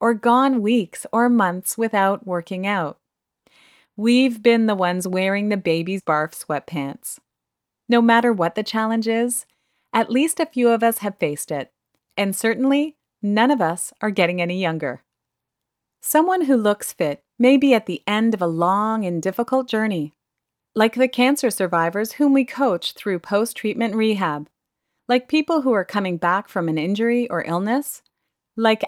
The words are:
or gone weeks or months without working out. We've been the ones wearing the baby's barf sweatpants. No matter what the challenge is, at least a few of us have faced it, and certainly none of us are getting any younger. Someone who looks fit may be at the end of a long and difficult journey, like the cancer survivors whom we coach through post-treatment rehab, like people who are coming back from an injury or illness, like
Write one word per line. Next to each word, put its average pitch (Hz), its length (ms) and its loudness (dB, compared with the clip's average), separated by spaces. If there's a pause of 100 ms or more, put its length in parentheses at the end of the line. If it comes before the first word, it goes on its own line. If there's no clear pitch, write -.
or 233 140 2
gone 247 480 2
weeks 214 500 0
or 240 160 4
months 185 480 0
without 202 480 0
working 185 400 -6
out. 185 320 -4 (1000)
We've 240 460 2
been 233 240 4
the 214 100 0
ones 185 320 -2
wearing 190 420 0
the 208 60 0
baby's 175 460 -2
barf 156 320 -2
sweatpants. - 840 -8 (680)
No 240 140 4
matter 233 320 4
what 170 220 -2
the 220 80 -4
challenge 220 440 -4
is, 233 380 -2 (480)
at 233 160 0
least 277 300 0
a 320 80 -2
few 247 220 0
of 226 120 2
us 226 180 2
have 208 200 -8
faced 147 320 -4
it, 139 200 -6 (460)
and 196 180 -2
certainly 277 640 0 (240)
none 214 300 2
of 254 100 0
us 170 400 -2
are 214 80 -2
getting 180 320 0
any 180 180 -2
younger. 160 440 -4 (1000)
Someone 349 440 2
who 262 120 4
looks 208 340 0
fit 147 320 -4 (140)
may 254 200 6
be 269 180 4
at 208 100 0
the - 220 -8
end 220 260 2
of 190 80 -4
a 175 60 0
long 196 580 0
and 170 160 -4
difficult 240 460 -2
journey, 202 460 -4 (600)
like 220 220 2
the 254 120 4
cancer 254 440 0
survivors 175 640 -2
whom 285 200 2
we 269 100 4
coach 247 500 -2
through 185 260 -4
post-treatment 214 720 -2
rehab, 196 560 0 (580)
like 247 200 2
people 311 340 0
who 262 100 0
are 196 140 0
coming 190 320 -2
back 180 300 0
from 175 200 -4
an 160 120 0
injury 226 500 0
or 170 160 -4
illness, 208 560 -4 (560)
like 220 300 0